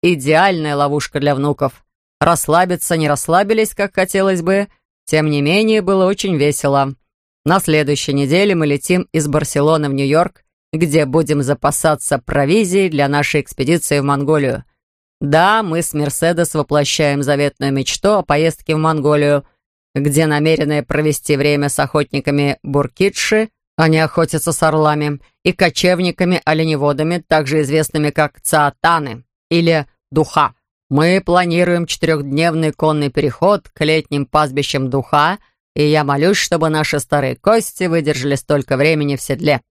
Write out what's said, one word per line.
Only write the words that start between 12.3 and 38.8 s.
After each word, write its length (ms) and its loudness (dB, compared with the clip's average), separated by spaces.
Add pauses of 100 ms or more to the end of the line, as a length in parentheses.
для 180 0
нашей 340 0
экспедиции 580 -2
в 40 -4
Монголию. 600 -2 (560)
Да, 420 2
мы 180 -2
с 120 -6
Мерседес 600 -2
воплощаем 680 0
заветную 480 -2
мечту 380 -2
о 140 2
поездке 520 0
в 40 -2
Монголию, 680 2 (500)
где 320 0
намерены 560 0
провести 540 -2
время 320 0
с 100 -6
охотниками 840 -2
Буркитши, 840 0 (280)
они 220 4
охотятся 520 -2
с 100 -2
орлами, 580 0 (240)
и 100 0
кочевниками-оленеводами, 1700 0
также 360 0
известными 480 0
как 320 -4
Цаатаны 800 0 (260)
или 380 2 (240)
Духа. 420 0 (360)
Мы 340 2
планируем 640 0
четырехдневный 840 -2
конный 380 -2
переход 600 -2
к 140 -6
летним 420 -2
пастбищам 640 -2
Духа, 480 0 (380)
и 80 2
я 200 4
молюсь, 340 2
чтобы 320 0
наши 300 -2
старые 360 -2
кости 500 0
выдержали 500 -2
столько 420 -2
времени 380 0